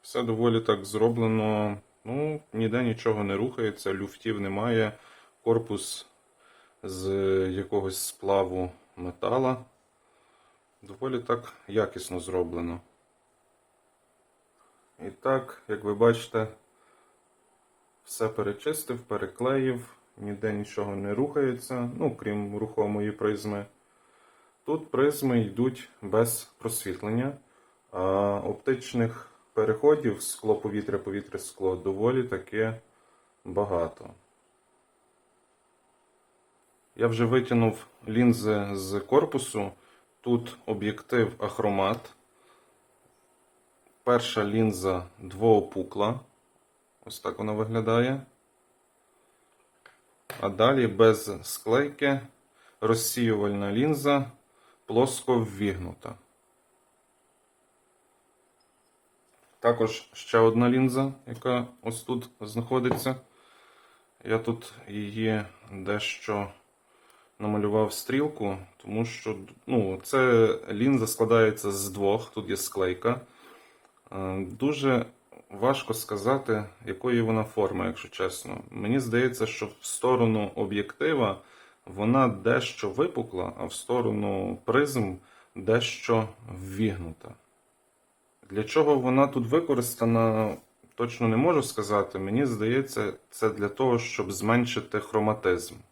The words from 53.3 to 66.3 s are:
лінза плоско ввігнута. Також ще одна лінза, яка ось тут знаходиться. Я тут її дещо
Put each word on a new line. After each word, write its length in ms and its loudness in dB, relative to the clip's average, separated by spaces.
лінза 600 2
плоско 540 2
ввігнута. 760 -4
Також 540 2
ще 260 2
одна 300 6
лінза, 440 2
яка 400 -2
ось 200 -6
тут 280 -4
знаходиться. 760 0
Я 160 0
тут 340 -6
її 560 -2
дещо 800 -4